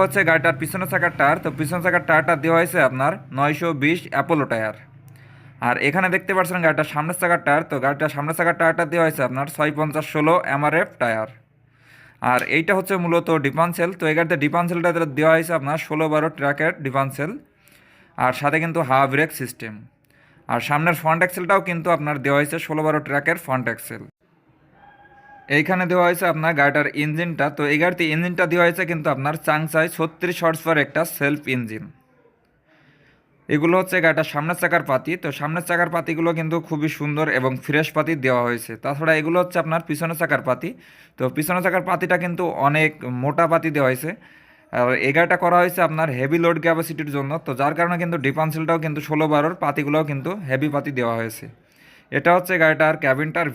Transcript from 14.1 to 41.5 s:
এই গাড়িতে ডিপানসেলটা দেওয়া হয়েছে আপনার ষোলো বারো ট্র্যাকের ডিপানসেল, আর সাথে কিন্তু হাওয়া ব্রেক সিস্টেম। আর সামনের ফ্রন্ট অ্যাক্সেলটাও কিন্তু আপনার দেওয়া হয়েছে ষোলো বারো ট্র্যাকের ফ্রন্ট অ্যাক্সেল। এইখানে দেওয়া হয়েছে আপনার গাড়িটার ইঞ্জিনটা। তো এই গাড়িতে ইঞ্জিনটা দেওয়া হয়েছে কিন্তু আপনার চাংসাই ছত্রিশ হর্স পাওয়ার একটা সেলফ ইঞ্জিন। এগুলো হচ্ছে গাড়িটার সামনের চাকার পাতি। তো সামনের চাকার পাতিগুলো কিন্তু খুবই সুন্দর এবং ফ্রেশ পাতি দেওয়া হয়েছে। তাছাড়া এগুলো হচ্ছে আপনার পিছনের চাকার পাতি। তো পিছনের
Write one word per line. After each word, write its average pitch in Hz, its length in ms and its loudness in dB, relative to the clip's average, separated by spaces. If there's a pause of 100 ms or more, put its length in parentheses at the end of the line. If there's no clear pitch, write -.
এই 156 80 0
গাড়িতে 165 260 2
ডিপানসেলটা 175 460 0 (280)
দেওয়া 160 160 6
হয়েছে 165 240 0
আপনার 139 280 -2
ষোলো 156 260 0
বারো 156 160 2 (100)
ট্র্যাকের 143 340 0 (100)
ডিপানসেল, 135 480 -4 (880)
আর 127 220 2
সাথে 143 220 2
কিন্তু 165 260 -2
হাওয়া 135 180 4
ব্রেক 143 240 2 (100)
সিস্টেম। 117 320 -10 (760)
আর 120 200 0
সামনের 156 320 2
ফ্রন্ট 160 220 2
অ্যাক্সেলটাও 185 460 2
কিন্তু 170 280 -4
আপনার 147 280 -4
দেওয়া 143 160 4
হয়েছে 147 160 -2 (100)
ষোলো 156 200 -2
বারো 151 200 2
ট্র্যাকের 147 380 0
ফ্রন্ট 127 240 -2
অ্যাক্সেল। 113 340 -8 (1500)
এইখানে 165 420 2
দেওয়া 180 180 4
হয়েছে 180 240 0
আপনার 160 280 0
গাড়িটার 143 280 2 (140)
ইঞ্জিনটা। 151 480 -2
তো 143 120 -6 (100)
এই 151 100 2
গাড়িতে 180 220 0 (100)
ইঞ্জিনটা 175 380 0
দেওয়া 175 140 4
হয়েছে 175 240 0
কিন্তু 156 240 -4
আপনার 139 200 -4 (120)
চাংসাই 160 500 0
ছত্রিশ 170 480 -4
হর্স 160 200 0
পাওয়ার 160 200 2
একটা - 160 -4 (160)
সেলফ 147 320 -2
ইঞ্জিন। 110 360 -4 (1600)
এগুলো 160 320 2
হচ্ছে 180 240 -4
গাড়িটার 160 280 2
সামনের 160 300 -4
চাকার 165 280 0
পাতি। 135 220 -2 (100)
তো 165 60 -4 (100)
সামনের 160 300 -4
চাকার 170 260 0
পাতিগুলো 165 440 0
কিন্তু 160 180 -2 (120)
খুবই 156 200 -2 (100)
সুন্দর 147 280 -2 (120)
এবং 131 140 0 (120)
ফ্রেশ 151 320 0
পাতি 156 160 0 (120)
দেওয়া 123 220 2
হয়েছে। 117 300 -4
তাছাড়া 143 440 -2
এগুলো 165 220 0
হচ্ছে 180 160 -4
আপনার 160 300 -2
পিছনের 160 320 -4
চাকার 147 280 0
পাতি। 127 200 -2 (480)
তো 127 60 -4 (140)
পিছনের 175 300 -2